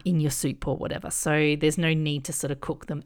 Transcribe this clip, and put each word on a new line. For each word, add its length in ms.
in 160
your 100
soup 380
or 80
whatever. 340
So 480
there's 180
no 160
need 340
to 60
sort 200
of 80
cook 260
them 200